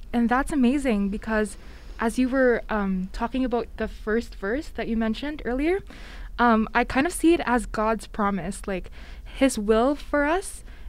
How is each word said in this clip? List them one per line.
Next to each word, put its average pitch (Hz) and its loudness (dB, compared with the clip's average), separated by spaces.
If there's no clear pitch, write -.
and 233 2
that's 262 2
amazing 247 2
because 214 -2
as 226 0
you 254 2
were, 254 4
um, 190 -2
talking 254 -2
about 233 0
the 220 -2
first - -2
verse 240 -4
that - -6
you 226 0
mentioned 226 -2
earlier, 302 0
um, 220 6
I 240 4
kind 269 2
of 349 -2
see 330 6
it 330 2
as 233 2
God's 220 0
promise, 202 -2
like, 190 -4
his - 2
will 220 4
for 285 0
us 330 -2